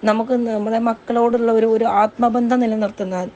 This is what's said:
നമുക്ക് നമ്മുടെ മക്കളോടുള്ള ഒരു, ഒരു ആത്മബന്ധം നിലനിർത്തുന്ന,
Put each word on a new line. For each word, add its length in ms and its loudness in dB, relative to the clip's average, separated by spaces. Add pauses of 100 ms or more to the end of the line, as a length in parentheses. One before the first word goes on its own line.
നമുക്ക് 300 0
നമ്മുടെ 460 -2
മക്കളോടുള്ള 720 0
ഒരു, 140 2
ഒരു 200 2
ആത്മബന്ധം 720 0
നിലനിർത്തുന്ന, 760 -4